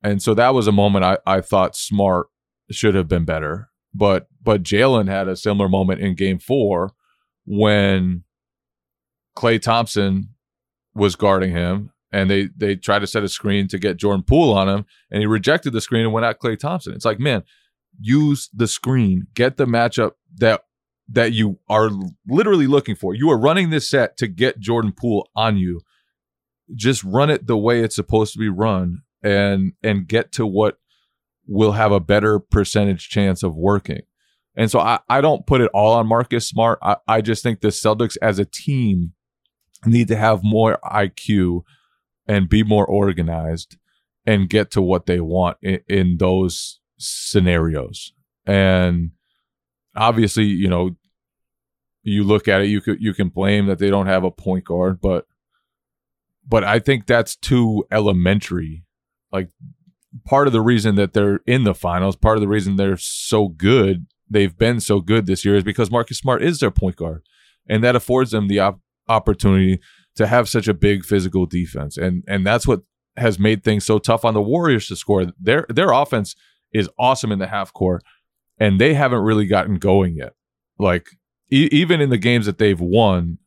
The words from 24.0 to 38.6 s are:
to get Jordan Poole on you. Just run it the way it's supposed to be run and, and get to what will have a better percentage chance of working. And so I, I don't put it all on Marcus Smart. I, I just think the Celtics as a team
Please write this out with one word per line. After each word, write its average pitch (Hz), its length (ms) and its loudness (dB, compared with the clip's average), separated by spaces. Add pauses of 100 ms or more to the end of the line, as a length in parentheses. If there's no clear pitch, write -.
to 120 100 -4
get 107 320 -2
Jordan 110 340 -2
Poole 110 420 -4
on 110 220 0
you. 90 240 -4 (920)
Just 120 300 -2
run 120 260 0
it 135 180 -2
the 113 100 0
way 117 240 2
it's 113 140 -2
supposed 110 380 -2
to 101 60 -14
be 107 100 -2
run 92 520 -2 (200)
and, 101 520 0 (100)
and 101 240 -2
get 110 260 -2
to 113 120 -2
what 104 340 0 (680)
will 104 260 2
have 107 180 2
a 98 80 2
better 104 400 2
percentage 101 680 0
chance 98 340 -2
of 85 120 -4
working. 95 460 -2 (540)
And 110 160 0
so 127 80 2
I, 110 200 0 (100)
I 131 100 2
don't 147 260 0
put 131 160 2
it 110 120 2
all 107 200 4
on 117 140 2
Marcus 117 400 -2
Smart. 113 340 0
I, 101 160 -2 (100)
I 110 140 2
just 110 220 -4
think 117 160 -4
the 107 80 0
Celtics 110 540 -2
as 101 180 0
a 101 60 0
team 101 680 -2 (720)